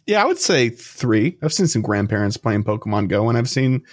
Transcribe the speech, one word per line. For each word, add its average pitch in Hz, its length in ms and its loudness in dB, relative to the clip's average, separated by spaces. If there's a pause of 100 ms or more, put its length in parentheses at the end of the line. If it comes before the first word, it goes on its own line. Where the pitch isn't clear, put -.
Yeah, 208 160 2
I - 20 2
would 359 120 0
say 131 320 2
three. 117 720 0
I've 156 80 0
seen 175 160 2
some 113 140 -2
grandparents 104 560 -2
playing 104 260 0
Pokemon 104 460 -2
Go, 101 180 0
and 117 100 2
I've 123 120 -2
seen, 131 440 0